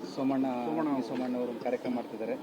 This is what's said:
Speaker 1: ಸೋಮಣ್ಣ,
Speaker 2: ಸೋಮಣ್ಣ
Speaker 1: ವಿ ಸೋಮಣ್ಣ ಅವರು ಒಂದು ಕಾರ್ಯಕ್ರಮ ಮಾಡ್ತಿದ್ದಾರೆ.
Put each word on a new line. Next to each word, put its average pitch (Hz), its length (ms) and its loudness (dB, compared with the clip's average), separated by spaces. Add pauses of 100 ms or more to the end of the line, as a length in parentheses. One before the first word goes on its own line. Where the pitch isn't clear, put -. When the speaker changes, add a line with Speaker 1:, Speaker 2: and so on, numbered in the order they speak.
(140)
Speaker 1:
ಸೋಮಣ್ಣ, 135 320 4 (180)
Speaker 2:
ಸೋಮಣ್ಣ 151 320 2
Speaker 1:
ವಿ 127 120 2
ಸೋಮಣ್ಣ 127 320 -2
ಅವರು 120 120 0
ಒಂದು 110 140 -6
ಕಾರ್ಯಕ್ರಮ 123 320 0
ಮಾಡ್ತಿದ್ದಾರೆ. 113 440 -4